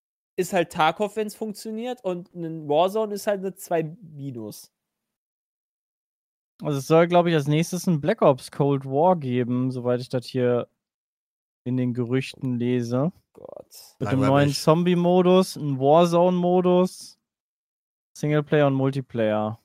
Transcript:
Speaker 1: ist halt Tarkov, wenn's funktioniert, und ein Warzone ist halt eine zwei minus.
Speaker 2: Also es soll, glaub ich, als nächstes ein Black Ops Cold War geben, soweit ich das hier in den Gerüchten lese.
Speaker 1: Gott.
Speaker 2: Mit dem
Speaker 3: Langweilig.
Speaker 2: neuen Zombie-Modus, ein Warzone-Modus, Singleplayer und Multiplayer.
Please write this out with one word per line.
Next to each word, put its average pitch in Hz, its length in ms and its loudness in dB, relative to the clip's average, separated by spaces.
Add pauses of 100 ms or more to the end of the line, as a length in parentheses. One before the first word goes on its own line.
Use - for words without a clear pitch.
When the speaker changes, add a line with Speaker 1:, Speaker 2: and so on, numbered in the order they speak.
(380)
Speaker 1:
ist 180 140 -4
halt 175 180 0
Tarkov, 175 460 -2
wenn's 214 180 -8
funktioniert, 226 680 -10
und 180 300 -8
ein 160 340 -10
Warzone 196 460 0
ist 196 120 -8
halt 202 140 -2
eine 185 160 -8
zwei 165 260 -4 (180)
minus. 135 720 -14 (1900)
Speaker 2:
Also 147 160 -2
es 135 80 -8
soll, 165 220 6
glaub 175 180 4
ich, 170 80 2
als 147 140 0
nächstes 165 400 0
ein 156 120 2
Black 175 220 -2
Ops 143 300 2
Cold 139 320 0
War 151 320 2
geben, 123 560 -2
soweit 123 280 -2
ich 127 80 -14
das 127 180 -4
hier 123 420 0 (1000)
in 123 100 -4
den 123 180 -2
Gerüchten 123 640 -4
lese. 123 540 -2 (200)
Speaker 1:
Gott. - 680 -20
Speaker 2:
Mit 101 140 -4
dem 135 80 0
Speaker 3:
Langweilig. 131 80 2
Speaker 2:
neuen 143 260 4
Zombie-Modus, 175 1000 2
ein 143 240 -4
Warzone-Modus, 180 1400 2 (1000)
Singleplayer 151 520 2
und 135 60 0
Multiplayer. 113 920 -2